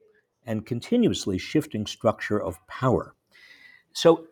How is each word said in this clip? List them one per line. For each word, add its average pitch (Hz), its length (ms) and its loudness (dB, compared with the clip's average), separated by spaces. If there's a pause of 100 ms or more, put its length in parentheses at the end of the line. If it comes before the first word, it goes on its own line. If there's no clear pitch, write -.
(460)
and 110 200 -6
continuously 120 720 0
shifting 107 480 -4
structure - 560 -2
of 92 260 -8
power. - 480 0 (800)
So 165 380 4